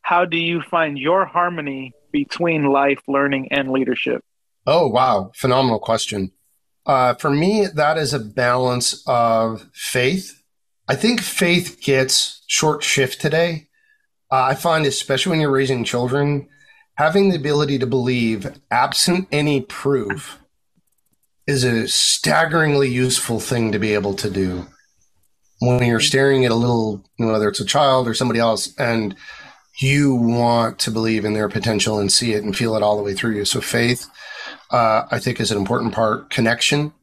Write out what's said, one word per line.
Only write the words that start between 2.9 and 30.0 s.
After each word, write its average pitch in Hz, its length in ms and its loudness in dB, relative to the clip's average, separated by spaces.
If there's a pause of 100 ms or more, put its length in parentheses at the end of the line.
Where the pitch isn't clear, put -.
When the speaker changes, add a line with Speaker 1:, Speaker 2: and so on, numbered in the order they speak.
Speaker 1:
learning, 139 420 0
and 135 220 -2
leadership? 127 500 -2 (440)
Speaker 2:
Oh, 156 220 4
wow. 110 460 0
Phenomenal 127 440 2
question. 104 540 -2 (540)
Uh, 127 280 2
for - 160 -2
me, 190 440 2
that 151 240 2
is 139 140 -2
a 143 60 -2
balance 123 880 -2
of 113 680 0
faith. - 680 -4 (460)
I 135 80 0
think 226 260 0
faith 175 600 -2
gets - 640 0
short 151 380 0
shift - 360 -2
today. 160 480 -2 (640)
Uh, 131 200 2
I 151 40 0
find, 160 320 0
especially 135 440 -2
when 160 100 2
you're 147 100 2
raising 135 320 2
children, 135 640 -2 (500)
having 190 340 4
the 175 60 0
ability 143 420 0
to 123 80 0
believe 120 720 -2 (100)
absent 175 640 0
any 147 300 2
proof 127 760 -4 (1080)
is 135 180 0
a 117 240 0
staggeringly 151 1000 2
useful 123 520 -2
thing 113 320 0
to 107 60 0
be 107 160 0
able 98 200 0
to 101 160 -4
do. 92 360 -2 (920)
When 123 240 2
you're 117 160 2
staring 135 440 4
at 120 60 2
a 113 60 2
little, 113 480 0 (140)
you 117 80 -2
know, 110 60 0
whether 107 160 2
it's 98 120 -4
a - 40 -4
child 131 440 2
or 110 60 -2
somebody 120 260 0
else, 113 380 0
and 113 360 -2 (680)
you 139 340 2